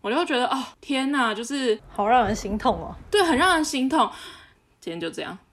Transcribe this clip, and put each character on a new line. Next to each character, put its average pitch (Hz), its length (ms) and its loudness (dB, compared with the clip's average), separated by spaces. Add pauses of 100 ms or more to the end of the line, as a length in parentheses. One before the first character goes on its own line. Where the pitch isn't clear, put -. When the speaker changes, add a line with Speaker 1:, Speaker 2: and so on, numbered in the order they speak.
Speaker 1:
我 208 100 -4
就 320 140 2
觉 302 100 -2
得， 247 100 2
哦， 262 160 -2 (200)
天 269 280 -2
哪， 247 240 2
就 220 80 -6
是 247 360 0 (100)
Speaker 2:
好 202 180 -2
让 233 200 6
人 214 100 0
心 214 220 -6
痛 208 200 0
哦。 - 160 -10 (160)
Speaker 1:
对， 403 120 6
很 330 140 4
让 349 180 4
人 311 100 2
心 269 240 0
痛。 269 220 2 (680)
今 170 140 -10
天 170 80 -8
就 165 100 -4
这 156 120 -8
样。 170 160 -10 (140)